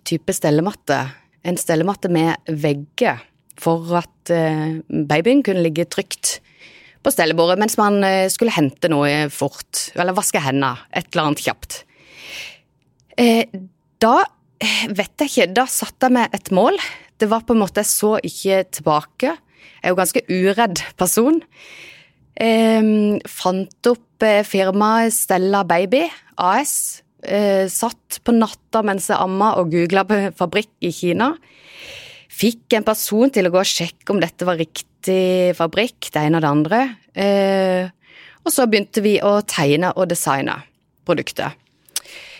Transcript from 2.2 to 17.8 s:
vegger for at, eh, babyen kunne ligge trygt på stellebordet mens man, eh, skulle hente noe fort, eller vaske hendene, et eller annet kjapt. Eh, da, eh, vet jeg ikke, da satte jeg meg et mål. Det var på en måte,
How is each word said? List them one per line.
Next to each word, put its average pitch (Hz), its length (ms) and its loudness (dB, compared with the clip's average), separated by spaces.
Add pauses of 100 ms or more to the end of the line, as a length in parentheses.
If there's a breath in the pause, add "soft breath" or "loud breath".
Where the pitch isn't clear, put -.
vegger 147 720 -2 (340)
for 165 400 -2
at, - 340 -6
eh, 160 520 0 (100)
babyen 156 500 2
kunne 185 220 0
ligge 165 220 -2
trygt - 560 -8 (600 loud breath)
på - 120 0
stellebordet 170 440 2
mens 214 200 0
man, 208 260 4
eh, 190 240 2
skulle 226 240 0
hente 151 380 0
noe 147 400 0
fort, - 680 -8
eller 180 180 -2
vaske 196 240 -2
hendene, 135 400 -2 (160)
et - 200 -6
eller 156 140 0
annet 147 120 -2
kjapt. - 460 -8 (1300 loud breath)
Eh, 233 240 4 (560)
da, 226 160 4 (480)
eh, 226 320 -2
vet - 240 -6
jeg 285 120 -2
ikke, 185 260 2
da 254 100 2
satte - 400 -2
jeg 254 80 4
meg 233 200 0
et - 200 -6
mål. 294 240 4 (400 loud breath)
Det 214 120 2
var 226 120 -2
på 233 120 0
en 214 80 4
måte, 202 200 -2